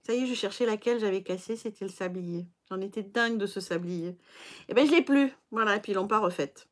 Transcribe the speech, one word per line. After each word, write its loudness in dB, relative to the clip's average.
Ça -2
y 2
est, 0
je -2
cherchais -2
laquelle 0
j'avais 0
cassée, -6
c'était -8
le -6
sablier. -6
J'en -4
étais -6
dingue 0
de -2
ce -6
sablier. -6
Eh -4
ben, 8
je 4
l'ai 8
plus. 4
Voilà, 2
et 0
puis -4
ils 2
l'ont 0
pas 4
refaite. -2